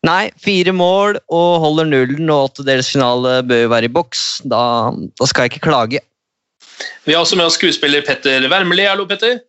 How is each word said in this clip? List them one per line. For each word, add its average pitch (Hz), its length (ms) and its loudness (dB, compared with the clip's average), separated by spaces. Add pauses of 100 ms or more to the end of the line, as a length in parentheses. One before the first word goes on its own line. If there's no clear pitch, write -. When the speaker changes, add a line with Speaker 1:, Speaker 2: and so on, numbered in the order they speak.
Speaker 1:
nei, 180 280 0 (120)
fire 185 320 2
mål 196 400 2 (160)
og 170 320 2
holder 156 240 2
nullen, 139 420 0
og 139 220 2
åttedelsfinale 127 840 0 (100)
bør 120 160 2
jo 117 80 0
være 117 160 2
i 120 80 -6
boks. - 460 -4 (100)
Da, 117 400 0
da - 340 -6
skal 127 220 0
jeg 117 60 -6
ikke - 160 -4
klage. 123 320 0 (1040)
Speaker 2:
Vi 151 80 2
har 170 80 2
også 185 160 0
med 170 80 2
oss 160 80 0
skuespiller 147 500 0
Petter 135 460 0
Wermeli. 185 340 0
Hallo, 196 220 0
Petter. 233 420 -2